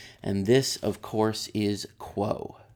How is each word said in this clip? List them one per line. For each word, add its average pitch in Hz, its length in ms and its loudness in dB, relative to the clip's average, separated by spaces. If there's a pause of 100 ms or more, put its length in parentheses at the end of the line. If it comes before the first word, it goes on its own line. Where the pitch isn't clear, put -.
(220)
and 98 240 0
this, 131 320 4
of - 240 -2
course, 110 520 0
is 104 340 0 (100)
Qwo. - 580 -4 (200)